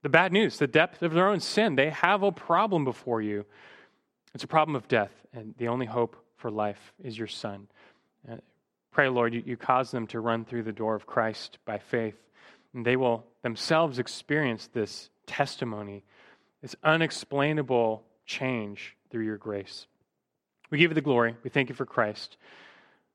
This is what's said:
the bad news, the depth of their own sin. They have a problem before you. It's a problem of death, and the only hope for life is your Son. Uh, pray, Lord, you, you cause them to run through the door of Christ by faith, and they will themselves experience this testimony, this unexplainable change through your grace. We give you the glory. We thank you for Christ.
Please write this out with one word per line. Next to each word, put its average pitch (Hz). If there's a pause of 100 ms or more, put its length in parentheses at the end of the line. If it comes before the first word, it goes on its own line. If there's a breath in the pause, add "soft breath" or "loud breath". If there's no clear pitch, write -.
the 147
bad 170
news, 196
the 147
depth 156
of 165
their 185
own 196
sin. 208
They 139
have 190
a 196
problem 180
before 117
you. 104 (880 loud breath)
It's -
a -
problem 156
of 113
death, 107 (200)
and 110
the 117
only 123
hope 117 (200)
for 117
life 107 (100)
is 117
your 110
Son. 101 (600 soft breath)
Uh, 117 (540)
pray, 139
Lord, 120
you, 120
you 123
cause 127
them 117
to 117
run 113
through 117
the 110
door 110
of 101
Christ -
by 104
faith, 113 (580 soft breath)
and 120
they 123
will 120 (180)
themselves 135
experience 131
this - (180)
testimony, 104 (560 soft breath)
this -
unexplainable 139 (220)
change 113 (160)
through 113
your 107
grace. 101 (840)
We 151
give 165
you 156
the 156
glory. 120
We 127
thank 135
you 123
for 131
Christ. - (800 loud breath)